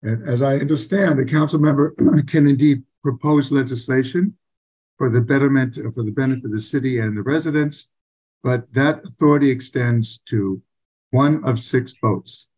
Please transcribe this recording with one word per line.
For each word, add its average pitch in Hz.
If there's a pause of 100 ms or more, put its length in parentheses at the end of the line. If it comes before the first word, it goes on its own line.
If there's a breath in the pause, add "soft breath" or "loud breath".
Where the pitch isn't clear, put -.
And 113
as 123
I 139
understand, 151
the 131
council 151
member 151
<clears throat> -
can 147
indeed 139 (200)
propose 143
legislation 135 (600)
for 131
the 117
betterment, 135 (180)
for 120
the 107
benefit 131
of 113
the 107
city 127
and 107
the 104
residents, 151 (540)
but 123
that 143
authority 147
extends 120
to 98 (500)
one 147
of 117
six 127
votes. -